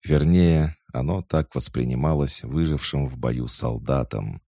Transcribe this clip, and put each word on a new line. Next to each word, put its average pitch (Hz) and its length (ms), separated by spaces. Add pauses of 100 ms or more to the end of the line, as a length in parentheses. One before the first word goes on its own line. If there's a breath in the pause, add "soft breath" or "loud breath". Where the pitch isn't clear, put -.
Вернее, 80 680 (160)
оно 80 300
так - 320
воспринималось 69 880
выжившим 71 640
в 64 100
бою 60 300
солдатом. 57 1040